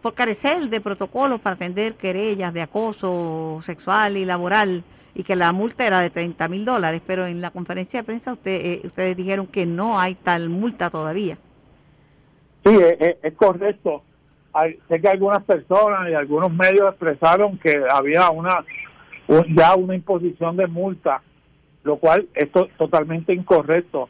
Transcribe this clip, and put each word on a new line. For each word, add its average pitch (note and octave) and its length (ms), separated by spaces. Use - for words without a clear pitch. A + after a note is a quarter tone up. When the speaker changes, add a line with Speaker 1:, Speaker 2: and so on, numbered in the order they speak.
Speaker 1:
por A3+ 140
carecer C4+ 540
de A3 120
protocolos G#3 600
para F#3+ 160
atender G3 380
querellas F#3+ 600
de E3+ 80
acoso E3+ 1000
sexual G3+ 520
y F#3+ 80
laboral, F3+ 600
y F#3 100
que G3 100
la F3 180
multa A3+ 340
era F#3+ 140
de F3 100
treinta E3+ 380
mil F#3+ 160
dólares, F3 420
pero F#3 200
en F3 140
la F3 100
conferencia F#3 500
de A3+ 40
prensa A#3 280
usted, F#3+ 200
eh, F3 320
ustedes F#3 320
dijeron F#3+ 300
que F#3 200
no G3 320
hay F#3 160
tal E3+ 340
multa F#3 420
todavía. D#3+ 460
Speaker 2:
Sí, G#3 100
es, E3+ 260
es, E3+ 220
es D#3 120
correcto. F#3+ 680
Hay, D#3 260
sé E3 120
que F#3+ 80
algunas G3 340
personas G3 680
y E3 60
algunos D3+ 380
medios F#3+ 380
expresaron F#3 680
que D3 320
había D3 400
una, E3 340
un, D#3+ 300
ya E3+ 180
una F#3 220
imposición F3 600
de F#3 120
multa, E3+ 540
lo D3 140
cual E3 380
es D3 180
to-, F#3 160
totalmente D#3+ 560
incorrecto. E3 760